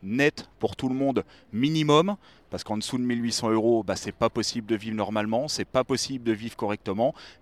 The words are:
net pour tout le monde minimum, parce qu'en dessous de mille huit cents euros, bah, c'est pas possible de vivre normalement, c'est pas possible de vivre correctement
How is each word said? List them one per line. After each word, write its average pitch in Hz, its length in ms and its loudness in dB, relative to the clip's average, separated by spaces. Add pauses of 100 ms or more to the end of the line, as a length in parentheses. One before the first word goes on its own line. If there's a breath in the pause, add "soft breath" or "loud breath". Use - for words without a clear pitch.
net 135 440 0 (120)
pour - 160 -2
tout 131 120 -2
le 127 60 0
monde 131 300 0 (280 soft breath)
minimum, 151 640 4 (340 soft breath)
parce - 120 -6
qu'en - 140 -4
dessous 127 220 -4
de 123 40 0
mille 120 180 0
huit 117 120 -2
cents 113 180 0
euros, 113 320 4
bah, 95 140 -2
c'est 101 160 -8
pas 113 160 0
possible 110 400 -4
de 113 80 2
vivre 110 180 -4
normalement, 110 540 -2
c'est - 160 -4
pas 131 180 0
possible 127 420 -4
de 113 80 2
vivre 107 240 -4
correctement 104 580 -2 (280 loud breath)